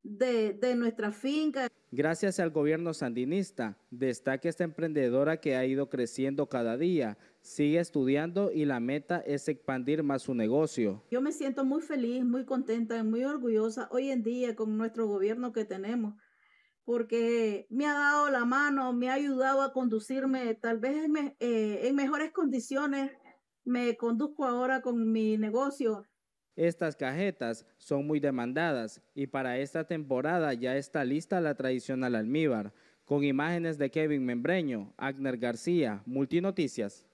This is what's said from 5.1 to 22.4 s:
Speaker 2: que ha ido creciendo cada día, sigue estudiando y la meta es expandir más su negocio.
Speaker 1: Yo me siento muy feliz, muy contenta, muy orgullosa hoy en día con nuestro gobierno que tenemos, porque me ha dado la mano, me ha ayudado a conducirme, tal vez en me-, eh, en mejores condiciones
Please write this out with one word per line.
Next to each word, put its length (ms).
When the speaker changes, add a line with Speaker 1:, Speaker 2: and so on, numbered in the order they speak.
Speaker 2:
que 140
ha 100
ido 240
creciendo 600
cada 280
día, 400
sigue 380
estudiando 720
y 140
la 160
meta 400
es 280
expandir 540
más 200
su 120
negocio. 760
Speaker 1:
Yo 80
me 100
siento 340
muy 180
feliz, 420
muy 220
contenta, 580
muy 180
orgullosa 720
hoy 180
en 140
día 320
con 200
nuestro 300
gobierno 460
que 120
tenemos, 500
porque 880
me 160
ha 80
dado 340
la 160
mano, 480
me 160
ha 40
ayudado 500
a 100
conducirme, 840
tal 240
vez 240
en 80
me-, 260
eh, 460
en 100
mejores 380
condiciones 800